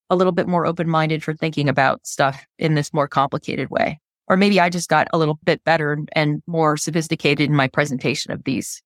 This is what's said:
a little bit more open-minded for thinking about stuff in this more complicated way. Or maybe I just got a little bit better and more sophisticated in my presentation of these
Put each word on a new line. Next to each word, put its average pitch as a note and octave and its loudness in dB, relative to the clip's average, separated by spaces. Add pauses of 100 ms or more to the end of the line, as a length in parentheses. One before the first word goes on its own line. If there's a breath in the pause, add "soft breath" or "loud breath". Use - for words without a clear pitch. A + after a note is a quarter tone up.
a F#3 2
little F#3 2
bit F3 -2
more E3+ 2
open-minded D#3+ 0
for D#3 -6
thinking D3+ -2
about C3+ 2
stuff - -2 (140)
in D#3+ 0
this D3 -2
more D3 0
complicated - -4
way. - -2 (280)
Or F#3+ 4
maybe G3+ 4
I F3 4
just F3 -6
got D#3 2
a E3+ 0
little D#3 0
bit - 0
better D3+ 0 (140)
and D3+ 0
more D#3+ 2
sophisticated D3+ 0
in D3 2
my C3+ 2
presentation C3+ -4
of - -8
these - -6